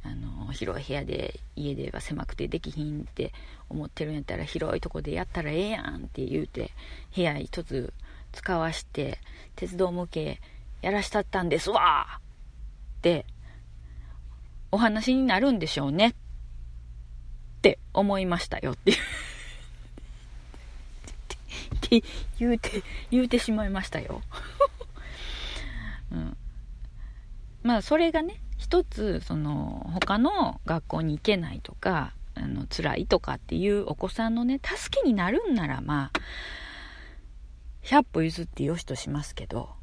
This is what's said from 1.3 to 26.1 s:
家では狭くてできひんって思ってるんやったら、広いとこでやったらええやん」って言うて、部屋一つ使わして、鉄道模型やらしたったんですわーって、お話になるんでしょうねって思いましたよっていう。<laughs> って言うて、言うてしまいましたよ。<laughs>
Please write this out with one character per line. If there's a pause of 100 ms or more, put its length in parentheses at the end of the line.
家
で
は
狭
く
て
で
き
ひ
ん
っ
て (360)
思
っ
て
る
ん
や
っ
た
ら、
広
い
と
こ
で
や
っ
た
ら
え
え
や
ん」
っ
て
言
う
て、 (440)
部
屋
一
つ (380)
使
わ
し
て、 (360)
鉄
道
模
型 (420)
や
ら
し
た
っ
た
ん
で
す
わ
ー
っ (800)
て、 (1500)
お
話
に
な
る
ん
で
し
ょ
う
ね
っ (1500)
て (140)
思
い
ま
し
た
よ
っ
て
い
う。
<laughs> (2750)
っ
て (340)
言
う
て、 (260)
言
う
て
し
ま
い
ま
し
た
よ。 (1080)
<laughs>